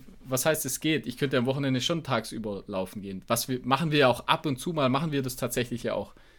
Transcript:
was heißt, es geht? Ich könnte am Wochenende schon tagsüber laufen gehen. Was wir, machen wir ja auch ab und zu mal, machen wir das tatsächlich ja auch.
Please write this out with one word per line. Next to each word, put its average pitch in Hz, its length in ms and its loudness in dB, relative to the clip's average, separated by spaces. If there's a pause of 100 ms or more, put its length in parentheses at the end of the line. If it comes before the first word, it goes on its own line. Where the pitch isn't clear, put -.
(260)
was 131 200 0
heißt, 156 200 2
es 131 140 -4
geht? 156 280 0
Ich 123 100 -8
könnte 135 200 2
am 120 80 2
Wochenende 131 360 2
schon 170 220 0
tagsüber 110 640 -4
laufen 95 340 -4
gehen. 95 260 -8
Was 120 200 0
wir, 127 160 -2
machen 143 280 2
wir 147 80 4
ja 135 80 8
auch 120 200 2
ab 131 180 2
und 135 140 0
zu - 140 -4
mal, 143 160 2
machen 151 220 0
wir 139 120 0
das 131 120 -6
tatsächlich 120 480 -2
ja 110 100 -2
auch. 98 200 -4 (260)